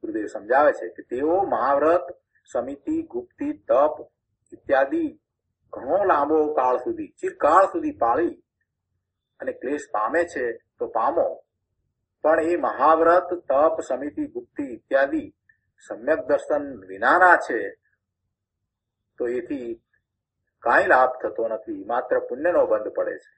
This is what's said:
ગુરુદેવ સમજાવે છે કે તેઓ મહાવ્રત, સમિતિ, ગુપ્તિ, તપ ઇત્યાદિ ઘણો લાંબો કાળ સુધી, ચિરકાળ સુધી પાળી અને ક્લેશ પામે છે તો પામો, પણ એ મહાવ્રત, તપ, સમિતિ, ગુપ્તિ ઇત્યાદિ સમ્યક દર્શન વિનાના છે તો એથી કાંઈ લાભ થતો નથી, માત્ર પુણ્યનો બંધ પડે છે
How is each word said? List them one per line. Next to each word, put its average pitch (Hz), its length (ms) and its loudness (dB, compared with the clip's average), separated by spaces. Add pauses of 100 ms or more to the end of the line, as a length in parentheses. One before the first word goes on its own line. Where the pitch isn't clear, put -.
ગુરુદેવ 107 240 -8
સમજાવે 127 440 2
છે - 180 -8
કે - 120 -18
તેઓ 147 420 -2
મહાવ્રત, 143 640 2 (440)
સમિતિ, - 540 -6
ગુપ્તિ, 285 460 -8 (180)
તપ - 280 2 (580)
ઇત્યાદિ 139 520 0 (680)
ઘણો 131 300 -2
લાંબો 156 340 2 (160)
કાળ 127 240 0
સુધી, 113 340 -8
ચિરકાળ 180 540 2
સુધી 156 320 -6
પાળી 123 380 0 (1040)
અને - 120 -6
ક્લેશ 143 400 -8
પામે 117 340 0
છે 135 200 -6 (300)
તો 120 120 -6
પામો, 120 400 0 (960)
પણ 160 200 4
એ 170 120 0
મહાવ્રત, 160 760 4 (140)
તપ, 156 380 2
સમિતિ, 143 440 -6
ગુપ્તિ 120 480 -10
ઇત્યાદિ 277 520 0 (580)
સમ્યક 117 420 -2
દર્શન 143 400 -2 (140)
વિનાના 131 580 4
છે 117 220 -4 (1600)
તો 123 80 -4
એથી 123 420 -6 (960)
કાંઈ 143 220 4
લાભ 131 280 6
થતો 113 340 -6
નથી, 107 380 -8
માત્ર 123 340 -2
પુણ્યનો 143 480 0
બંધ 107 260 0
પડે 90 240 -4
છે - 200 -20